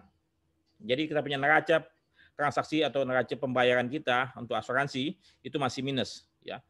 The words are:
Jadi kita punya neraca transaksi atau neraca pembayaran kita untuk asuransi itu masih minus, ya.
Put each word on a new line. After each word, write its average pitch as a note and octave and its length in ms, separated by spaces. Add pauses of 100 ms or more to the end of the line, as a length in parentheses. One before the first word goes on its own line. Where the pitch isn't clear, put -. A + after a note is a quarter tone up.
(840)
Jadi C3 280
kita D3 120
punya C#3 160
neraca D3+ 440 (520)
transaksi D3 480
atau C3+ 240
neraca B2+ 300
pembayaran B2 500
kita B2+ 480
untuk A#2 220
asuransi C3+ 580 (280)
itu C3 180
masih C#3 240
minus, C3+ 420 (160)
ya. G#2 160 (100)